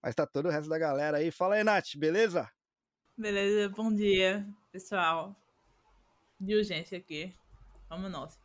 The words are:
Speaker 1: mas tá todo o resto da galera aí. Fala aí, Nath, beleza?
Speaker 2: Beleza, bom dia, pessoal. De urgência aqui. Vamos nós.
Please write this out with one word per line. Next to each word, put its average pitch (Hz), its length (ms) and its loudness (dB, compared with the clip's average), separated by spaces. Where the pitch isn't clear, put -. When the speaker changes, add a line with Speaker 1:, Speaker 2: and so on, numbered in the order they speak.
Speaker 1:
mas 120 140 -4
tá 151 120 2
todo 143 200 -2
o 175 40 2
resto 151 180 -2
da 156 80 -2
galera 151 400 0
aí. 156 140 0
Fala 190 240 0
aí, 214 80 2
Nath, 202 320 2
beleza? 165 540 2
Speaker 2:
Beleza, 208 520 2
bom 214 240 -2
dia, 202 520 4
pessoal. 180 640 -2
De 196 160 -2
urgência 180 420 -2
aqui. 175 360 -10
Vamos 185 220 -8
nós. 151 340 -12